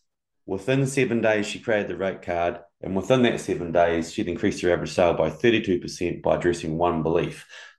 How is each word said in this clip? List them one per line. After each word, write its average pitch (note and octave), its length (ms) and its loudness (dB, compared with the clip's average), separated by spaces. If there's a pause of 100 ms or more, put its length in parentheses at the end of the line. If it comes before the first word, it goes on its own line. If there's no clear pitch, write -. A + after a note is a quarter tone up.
(460)
Within C3 400 0
seven B2 340 0
days, G#2+ 240 2
she - 140 -8
created G#2 300 0
the F2+ 80 -8
rate F#2 260 -4
card. F2 380 -2 (200)
And F#2 140 -6
within B2+ 280 2
that A2 180 2
seven E2+ 320 -4
days, E2+ 400 2
she'd G2 160 -4
increased F2 340 -2
her F2+ 100 4
average D#2+ 200 -2
sale E2+ 220 4
by D#2+ 140 2
thirty-two G#2 520 2
percent D#2+ 420 -6
by E2 140 2
addressing D#2+ 420 0
one E2+ 240 0
belief. D#2+ 440 -2 (320)